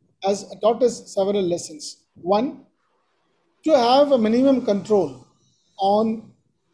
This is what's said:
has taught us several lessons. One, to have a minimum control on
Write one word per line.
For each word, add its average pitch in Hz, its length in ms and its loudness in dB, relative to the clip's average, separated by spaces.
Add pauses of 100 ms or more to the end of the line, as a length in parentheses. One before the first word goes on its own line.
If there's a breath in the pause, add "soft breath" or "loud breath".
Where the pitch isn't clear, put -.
(220)
has 196 380 -4
taught 226 220 0
us - 300 -2
several 202 300 -2
lessons. 170 560 -8 (160)
One, 208 480 -4 (1000)
to 311 120 4
have 262 360 4
a 262 60 6
minimum 240 460 2
control 196 640 -2 (520)
on 220 520 -2 (440)